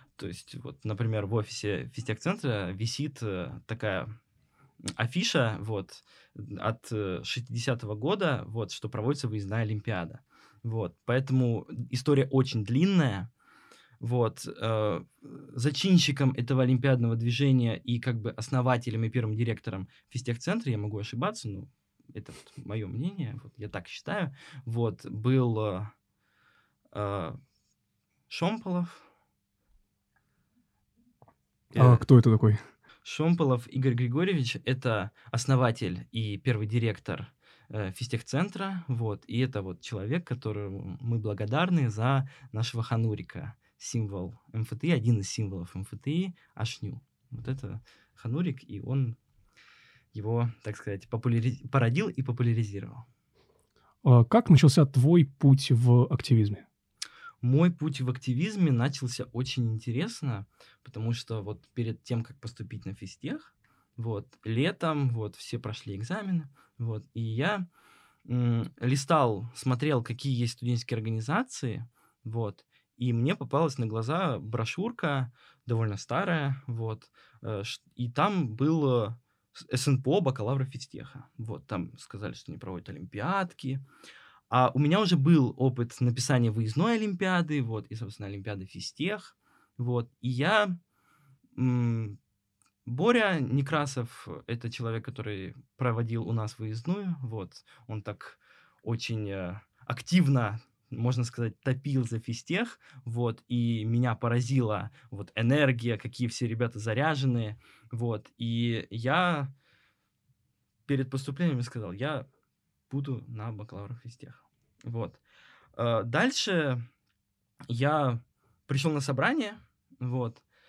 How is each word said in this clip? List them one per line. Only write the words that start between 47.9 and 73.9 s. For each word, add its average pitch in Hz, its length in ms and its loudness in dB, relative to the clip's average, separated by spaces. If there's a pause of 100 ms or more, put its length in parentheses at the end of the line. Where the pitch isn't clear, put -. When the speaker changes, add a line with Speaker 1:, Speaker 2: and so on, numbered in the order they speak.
Speaker 1:
ханурик, 147 540 -4
и 104 120 -8
он 123 360 -2 (960)
его, 117 380 0 (120)
так 104 140 -6
сказать, 98 320 -8
популяри-, 117 640 0
породил 135 380 2
и - 140 -4
популяризировал. 117 840 -2 (960)
Speaker 2:
А 123 200 10
как 240 260 6
начался 151 340 10
твой 139 400 6
путь 139 460 6
в 120 420 8
активизме? 107 540 2 (760)
Speaker 1:
Мой 147 300 6
путь 147 320 -4
в 127 80 0
активизме 160 640 0
начался 123 600 -2
очень 120 400 -2
интересно, 120 760 -4 (360)
потому 113 320 -4
что 113 280 -6
вот 104 300 -10
перед 113 300 -4
тем, 117 220 -2
как - 160 -16
поступить 110 440 -12
на 95 100 -8
физтех, - 600 -10 (420)
вот, 110 300 -6 (180)
летом, 147 640 0
вот, 110 260 -4
все - 220 -8
прошли 107 380 -8
экзамены, 170 520 -2 (300)
вот, 113 360 -4
и 117 80 -6
я, 165 440 0 (640)
м, 120 520 2
листал, 123 720 2
смотрел, 131 480 0
какие 123 360 -4
есть 120 160 0
студенческие 120 440 -2
организации, 117 920 -4 (360)
вот, 110 420 -6 (320)
и 123 160 0
мне 131 220 2
попалась 139 420 0
на 117 80 0
глаза 120 520 -2